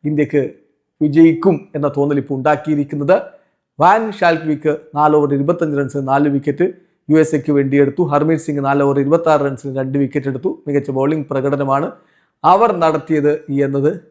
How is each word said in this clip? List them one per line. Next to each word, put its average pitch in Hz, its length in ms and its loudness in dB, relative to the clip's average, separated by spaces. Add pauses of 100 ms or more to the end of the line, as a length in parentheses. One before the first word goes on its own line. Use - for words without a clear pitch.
ഇന്ത്യക്ക് 147 460 -2 (500)
വിജയിക്കും 160 760 4
എന്ന 143 220 -2
തോന്നൽ 143 220 0
ഇപ്പോൾ 139 160 -6
ഉണ്ടാക്കിയിരിക്കുന്നത്. 147 880 0 (580)
വാൻ 214 320 2
ഷാൽക്വിക്ക് 156 640 -2 (180)
നാല് 151 220 2
ഓവർ 143 180 2
ഇരുപത്തഞ്ച് 151 440 -2
റൺസ്, 143 200 -4
നാല് 139 300 0
വിക്കറ്റ് 139 440 -2 (380)
യു 151 60 4
എസ് 156 180 2
എക്ക് 147 180 -2
വേണ്ടി 139 240 0
എടുത്തു. 143 260 2
ഹർമീത് 151 360 0
സിംഗ് 143 260 -6
നാല് 139 180 0
ഓവർ 139 180 2
ഇരുപത്താറ് 156 400 2
റൺസിന് 135 380 -6
രണ്ട് 135 200 -4
വിക്കറ്റ് 135 300 -2
എടുത്തു. 131 380 -6
മികച്ച 143 240 -2
ബൗളിംഗ് 139 360 -2
പ്രകടനമാണ് 139 640 -2 (540)
അവർ 202 320 4
നടത്തിയത് 156 560 0 (320)
എന്നത് 139 280 0 (180)